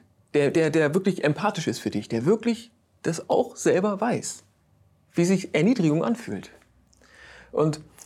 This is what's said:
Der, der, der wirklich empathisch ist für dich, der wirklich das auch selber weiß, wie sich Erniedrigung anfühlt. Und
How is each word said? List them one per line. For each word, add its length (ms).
Der, 160
der, 200
der 240
wirklich 300
empathisch 420
ist 140
für 100
dich, 180
der 160
wirklich 480
das 260
auch 280
selber 440
weiß, 440
wie 100
sich 300
Erniedrigung 500
anfühlt. 460
Und 300